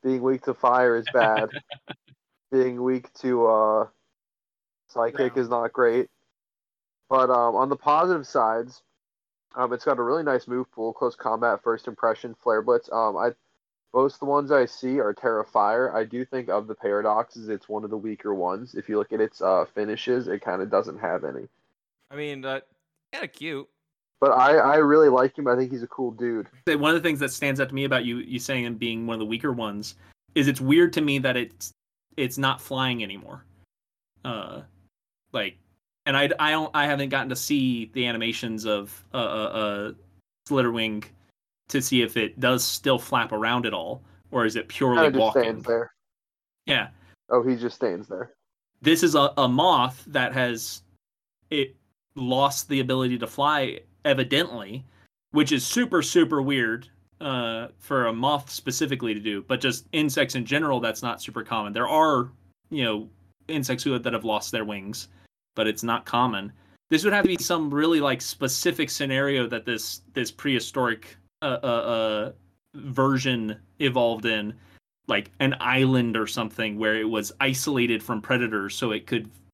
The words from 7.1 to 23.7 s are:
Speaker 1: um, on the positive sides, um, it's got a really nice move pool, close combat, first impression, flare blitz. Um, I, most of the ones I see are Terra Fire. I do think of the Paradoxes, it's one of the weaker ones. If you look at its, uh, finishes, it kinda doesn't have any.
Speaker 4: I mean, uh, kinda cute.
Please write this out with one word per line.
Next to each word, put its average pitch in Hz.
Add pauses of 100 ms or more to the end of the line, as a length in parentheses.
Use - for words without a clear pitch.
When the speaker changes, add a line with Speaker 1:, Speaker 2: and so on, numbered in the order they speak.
Speaker 1:
um, 120
on 131
the 139
positive 156
sides, 120 (760)
um, 127
it's 120
got 135
a 123
really 151
nice 131
move 127
pool, 113
close 120
combat, 113
first 117
impression, 113
flare 110
blitz. 117
Um, 110
I, 117 (640)
most 131
of -
the 143
ones 143
I 135
see 131
are 104
Terra 113
Fire. 110
I 113
do 120
think 127
of 104
the 107
Paradoxes, 107
it's 104
one 107
of 104
the 110
weaker 104
ones. 98
If 98
you 107
look 104
at 110
its, 110
uh, 92
finishes, 113
it 98
kinda 92
doesn't 104
have 90
any. 65 (640)
Speaker 4:
I 139
mean, 143
uh, 135 (520)
kinda 147
cute. - (540)